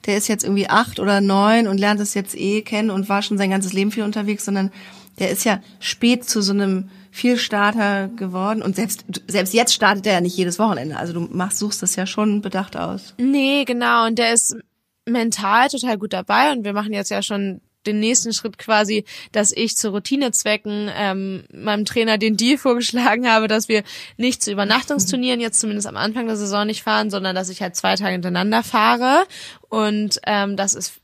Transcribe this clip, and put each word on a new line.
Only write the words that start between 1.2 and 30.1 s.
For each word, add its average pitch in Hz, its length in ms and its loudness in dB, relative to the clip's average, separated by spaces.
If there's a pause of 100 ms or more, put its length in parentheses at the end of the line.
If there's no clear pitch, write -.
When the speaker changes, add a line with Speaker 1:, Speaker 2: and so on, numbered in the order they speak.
Speaker 1:
neun 202 460 4
und 196 100 0
lernt 208 220 2
es 208 160 -4
jetzt 196 200 -4
eh 208 280 -2
kennen 214 260 -2
und 190 180 -2
war 202 140 0
schon 208 160 -2
sein 190 140 2
ganzes 190 200 0
Leben 196 200 0
viel 220 120 -4
unterwegs, 208 420 -4
sondern 196 260 0 (480)
der 190 100 0
ist 190 140 -2
ja 202 180 2 (180)
spät 247 480 0
zu 214 140 0
so 196 120 0
einem 190 360 0 (220)
Vielstarter 208 1040 0
geworden 196 480 -4
und 196 120 -2
selbst, - 300 -4 (220)
selbst 190 260 -2
jetzt 233 220 4
startet 202 320 2
er 202 60 4
ja 175 80 4
nicht 180 160 0
jedes 180 200 0
Wochenende. 156 400 0
Also - 160 -6
du 170 80 -4
machst, 180 380 -4
suchst 208 240 -4
das - 120 -2
ja 185 120 -2
schon 208 340 0
bedacht 196 340 -6
aus. 170 440 -8
Speaker 2:
Nee, 277 460 2
genau. 240 420 2
Und 226 100 0
der 233 160 2
ist - 220 2 (500)
mental 233 640 2
total 233 300 -2
gut 202 140 -6
dabei 220 380 2
und 240 120 -4
wir 202 100 -4
machen 208 200 -4
jetzt 202 180 -4
ja 202 100 -2
schon 196 400 -4 (240)
den 214 140 -2
nächsten 226 340 0
Schritt - 240 -6
quasi, 208 480 2 (260)
dass 214 220 2
ich 220 240 -2
zu 214 140 -2
Routinezwecken, 208 1000 -2
ähm, 190 500 -4 (100)
meinem 208 320 -2
Trainer 220 320 2
den 214 180 2
Deal 240 220 4
vorgeschlagen 240 720 2
habe, 220 180 4
dass 214 220 0
wir 214 140 2 (340)
nicht 240 260 0
zu 208 80 -4
Übernachtungsturnieren 247 880 0
jetzt 226 220 0
zumindest 208 260 -2
am - 80 -12
Anfang 220 320 -2
der 220 80 -2
Saison 208 300 -2
nicht 208 180 -4
fahren, 214 260 0
sondern 190 260 -2
dass 185 140 -2
ich 185 120 -10
halt 180 160 -6
zwei - 180 2
Tage 196 160 -2
hintereinander 185 520 0
fahre 247 640 4 (440)
und, 214 560 0